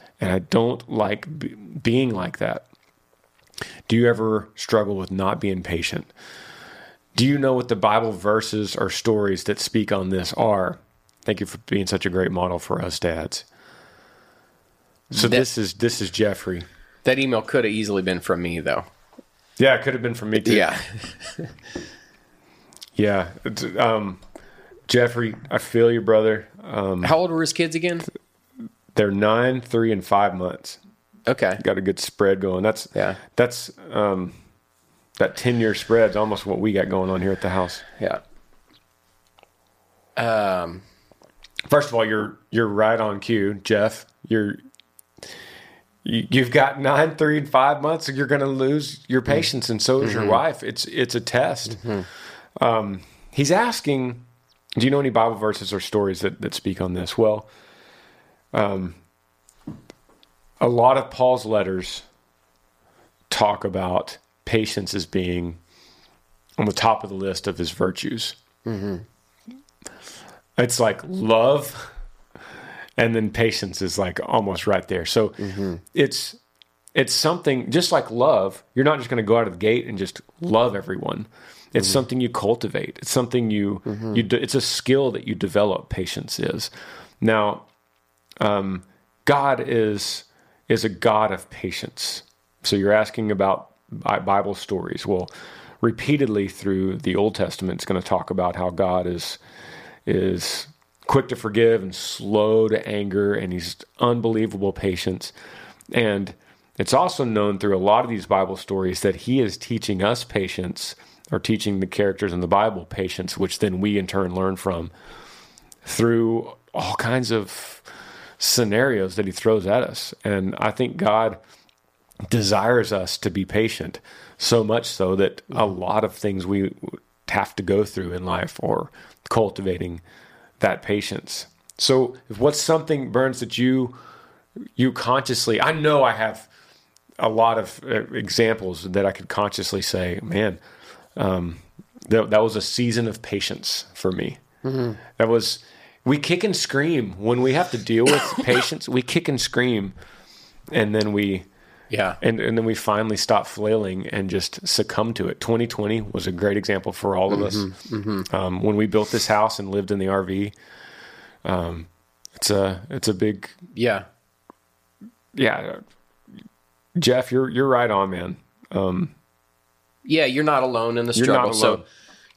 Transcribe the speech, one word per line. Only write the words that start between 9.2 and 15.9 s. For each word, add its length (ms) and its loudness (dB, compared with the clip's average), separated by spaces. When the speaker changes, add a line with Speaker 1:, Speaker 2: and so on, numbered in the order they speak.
Speaker 1:
that 140 -2
speak 320 0
on 200 -2
this 240 -2
are? 440 2
Thank 180 0
you 60 -4
for 200 -12
being 220 0
such 180 0
a 40 -2
great 200 0
model 300 -2
for 220 -4
us 180 -6
dads." 440 -4
So 140 2
Speaker 2:
That 120 4
Speaker 1:
this 200 0
is, 160 -2
this 260 0